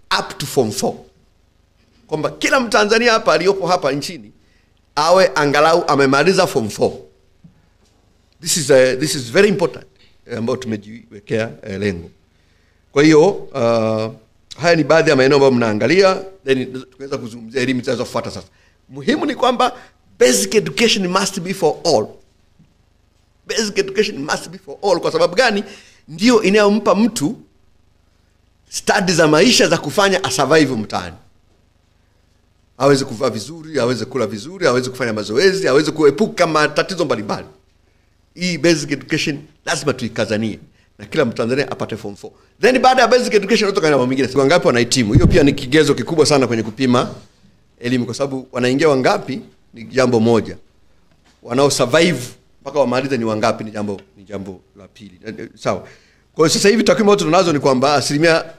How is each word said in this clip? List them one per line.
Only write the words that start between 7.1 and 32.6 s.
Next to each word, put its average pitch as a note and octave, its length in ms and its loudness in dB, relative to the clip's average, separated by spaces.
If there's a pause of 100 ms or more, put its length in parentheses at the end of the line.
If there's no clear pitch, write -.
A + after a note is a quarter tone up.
This E3+ 160 -6
is D3 140 -2
a, B2+ 260 6
this D3+ 180 -4
is A#2 180 -10
very G3+ 160 4
important, - 360 -4 (420)
eh, A#2 120 -10
ambayo A#2 180 -4
tumejiwekea, A2 920 -8 (120)
eh, G2 180 -10
lengo. F2 300 -4 (840)
Kwa C#3+ 100 4
hiyo, D#3 280 6
uh, A2+ 840 -2 (500)
haya E3+ 140 4
ni D3+ 80 2
baadhi D#3 260 4
ya C#3+ 60 4
maeneo C3+ 200 4
ambayo C3+ 160 6
mnaangalia, A#2+ 680 0 (220)
then C3 280 -2 (100)
tunaweza C#3 360 -12
kuzungumzia A#2 440 -8
elimu B2+ 180 -2
zinazofuata A#2 500 -6
sasa. E2+ 160 -14 (420)
Muhimu D3 380 -4
ni D4 80 -4
kwamba B3 420 0 (440)
basic A3 340 2
education G3 540 0
must F#3+ 320 -2
be F#3 140 -8
for D3+ 200 -2 (100)
all. B2 220 2 (1400)
Basic G3+ 300 -4
education G3 460 -2
must - 280 -6
be F#3+ 60 -18
for - 240 -18
all. F#3 180 0
Kwa D#3 120 -4
sababu E3+ 220 0
gani? G#3 300 0 (440)
Ndio G#3 340 2
inayompa G#3 520 2
mtu G3 420 -2 (1300)
stadi F#3+ 440 -2
za D#3+ 160 4
maisha G#3 400 4
za D#3+ 100 0
kufanya G3 460 0
asurvive C#3 520 2
mtaani. F#2 400 -8 (1600)